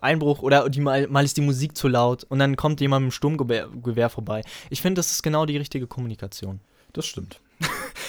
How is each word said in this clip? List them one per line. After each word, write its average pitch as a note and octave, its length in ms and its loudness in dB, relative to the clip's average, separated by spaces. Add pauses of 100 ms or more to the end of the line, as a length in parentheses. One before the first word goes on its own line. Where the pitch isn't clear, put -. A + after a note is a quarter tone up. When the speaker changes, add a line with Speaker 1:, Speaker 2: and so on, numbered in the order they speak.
Speaker 1:
Einbruch D3 420 2
oder C#3 260 6
die C3+ 100 -2
mal, C#3 280 2
mal C#3 180 4
ist C3+ 120 -2
die D3 40 2
Musik C#3+ 340 0
zu - 120 0
laut B2 360 2
und C3+ 140 -4
dann C#3 180 4
kommt D3+ 260 0
jemand C3+ 240 2
mit B2+ 60 -2
dem - 40 -8
Sturmgewehr, A#2+ 520 0 (140)
Gewehr A#2 280 0
vorbei. G#2+ 340 -6 (260)
Ich - 140 -8
finde, F#3 160 0
das E3+ 120 -2
ist - 120 -4
genau D#3 240 0
die D3 100 -2
richtige C#3+ 300 -6
Kommunikation. G#2 720 -10 (340)
Speaker 2:
Das D#3+ 140 -6
stimmt. - 340 -12 (180)
<laughs> D#3+ 120 -4 (380)